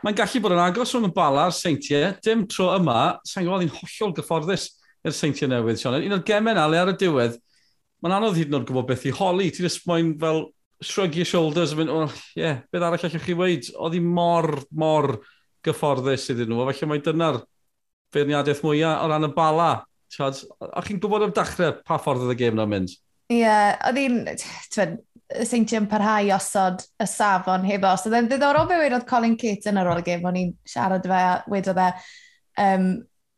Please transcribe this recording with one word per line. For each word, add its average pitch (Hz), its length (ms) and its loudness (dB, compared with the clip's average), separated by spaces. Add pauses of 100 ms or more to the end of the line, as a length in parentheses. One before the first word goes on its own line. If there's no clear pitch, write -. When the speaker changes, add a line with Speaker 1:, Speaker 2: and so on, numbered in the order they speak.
Speaker 1:
Mae'n 208 160 -2
gallu 233 240 0
bod 196 140 2
yn 175 80 4
agos 180 320 0
rhwng 226 140 2
y 165 40 -2
Bala 156 360 4
a'r 165 80 -2
Seintiau. 143 560 0 (100)
Dim 220 260 2
tro 185 280 0
yma, 147 500 2
sa'n 185 180 -6
gwybod, 180 220 0
hi'n 147 80 -4
hollol 196 420 -6
gyfforddus 160 520 -4 (360)
i'r 143 120 -4
Seintiau 143 340 -2
newydd, 117 300 0
Sion. 127 180 -2
Un 202 180 -2
o'r 180 80 -2
gemau 214 320 2
na 151 140 2
le 165 80 2
ar 185 140 2
y - 100 0
diwedd, 127 320 2 (680)
mae'n 180 200 0
anodd 208 180 0
hyd 147 160 0
yn 135 60 0
oed 117 100 -8
gwybod 127 220 0
beth 123 180 -4
i - 80 -6
holi. 185 320 0
Ti 175 160 -6
jyst - 240 -4
moyn 165 320 2
fel 160 220 0 (420)
shrug 175 320 -2
your 175 100 0
shoulders 160 460 2
a 156 60 -2
mynd, 160 120 0
"O, 160 140 0 (320)
ie, 160 160 -2 (160)
beth 175 160 -2
arall 170 240 -2
allwch 156 160 -6
chi 175 100 -2
weid?" 175 380 0
Oedd 165 240 -4
hi - 20 0
mor, 170 480 2 (220)
mor 156 400 2 (560)
gyfforddus 135 640 0
iddyn 117 240 -2
nhw. 117 80 0
A 135 100 0
felly 151 220 -4
mae 147 160 -4
dyna'r 156 320 0 (720)
beirniadaeth 143 500 0
mwyaf 156 380 2
o 160 80 0
ran 156 160 0
y 143 80 -4
Bala. 160 360 4 (440)
Ti'od, 135 260 -4 (220)
o'ch - 260 -8
chi'n 202 140 -4
gwybod 214 240 2
o'r 208 80 -4
dechrau 170 400 0 (100)
pa 160 140 -2
ffordd 127 260 -2
oedd 123 140 -2
y - 80 -4
gêm 110 100 2
na'n 110 140 0
mynd? 95 260 -2 (340)
Speaker 2:
Ie, 233 140 2
oedd 214 560 4
hi'n, 247 240 0 (480)
t'mod, 175 240 -2 (340)
y - 160 -4
Seintiau 220 380 0
yn - 20 -2
parhau 208 480 2
osod 190 480 0 (160)
y 202 80 -2
safon 185 600 0
heb 202 180 0
os. 190 200 2
Oedd 220 120 2
e'n 240 80 2
ddiddorol 285 400 2
be 339 140 2
wedodd 247 260 0
Colin 233 320 2
Caton 208 400 -2
ar 180 140 2
ôl 170 80 0
y 175 80 -6
gêm, 175 180 -2
o'n 180 140 -2
i'n 180 100 -2 (160)
siarad 185 400 -2
fe 185 220 2
a 180 80 2 (160)
wedodd 190 260 0
e, 185 80 4 (720)
yym, 190 300 4 (500)